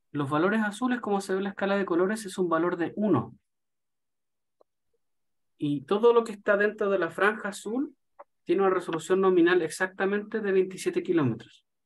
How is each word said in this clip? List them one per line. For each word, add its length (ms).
Los 180
valores 320
azules, 380
como 200
se 120
ve 60
en 60
la 60
escala 260
de 80
colores, 400
es 140
un 100
valor 280
de 200
uno. 400
Y 240
todo 300
lo 120
que 80
está 240
dentro 340
de 80
la 120
franja 380
azul 460
tiene 180
una 80
resolución 500
nominal 420
exactamente 760
de 120
veintisiete 500
kilómetros. 640